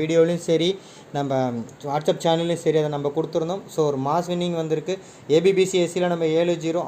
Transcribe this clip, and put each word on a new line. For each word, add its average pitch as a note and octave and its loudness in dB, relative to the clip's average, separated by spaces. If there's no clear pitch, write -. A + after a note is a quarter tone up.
வீடியோலையும் E3 2
சரி, E3 2
நம்ம C#3 -2
WhatsApp D3+ 0
சேனல்லையும் E3 0
சரி, D#3 4
அதை D3+ 0
நம்ம C#3+ -4
கொடுத்துருந்தோம். D#3+ -4
So, E3 0
ஒரு C#3 -4
மாஸ் E3+ 0
வின்னிங் F3 -2
வந்திருக்கு. D#3 -4
ஏ D#3+ 6
பி F#3+ 6
பி F#3+ 4
சி F#3 0
ஏ - 2
சியில் F3+ 0
நம்ம E3 0
ஏழு F3 2
ஜீரோ E3 -2